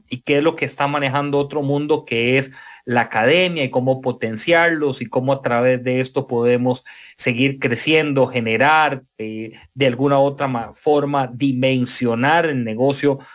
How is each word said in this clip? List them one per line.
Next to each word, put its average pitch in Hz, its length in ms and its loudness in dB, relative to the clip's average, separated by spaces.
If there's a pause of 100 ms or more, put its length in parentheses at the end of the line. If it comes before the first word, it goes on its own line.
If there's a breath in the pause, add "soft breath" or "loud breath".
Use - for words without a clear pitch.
y 127 100 -8
qué 143 200 0
es 147 60 0
lo 165 100 2
que 160 100 -4
está 143 220 -4
manejando 143 520 -2
otro 143 240 -4
mundo 147 420 -2
que 120 340 0
es 135 140 -4 (320 loud breath)
la 120 180 0
academia 151 600 2
y 127 60 -4
cómo 131 300 0
potenciarlos 143 1040 0
y - 40 -8
cómo 131 260 -2
a 135 100 -2
través 123 400 0
de 127 160 -2
esto 131 300 -4
podemos 123 560 0 (320 loud breath)
seguir 135 420 -2
creciendo, 135 680 0
generar, 135 760 2 (160)
eh, 110 360 -10 (200 loud breath)
de 135 140 0
alguna 139 320 2
otra 143 260 0
ma-, 117 260 -6
forma, 143 540 0
dimensionar 131 1200 0
el 135 160 -2
negocio 135 560 0 (160 loud breath)